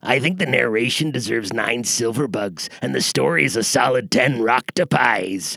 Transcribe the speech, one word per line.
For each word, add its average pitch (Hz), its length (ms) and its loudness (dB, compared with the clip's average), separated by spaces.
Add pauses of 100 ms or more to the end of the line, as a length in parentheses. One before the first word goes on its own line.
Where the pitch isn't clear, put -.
I 123 160 2
think 160 200 0
the 185 80 0
narration 123 640 0
deserves 117 420 -2
nine 113 320 -2
silver 117 440 -2
bugs, 101 400 -6 (140)
and 131 120 -4
the 131 60 0
story 143 440 2
is 139 120 0
a 113 60 0
solid 127 480 0
ten 127 320 2
rock 120 300 2
to 180 140 0
pies. 101 720 0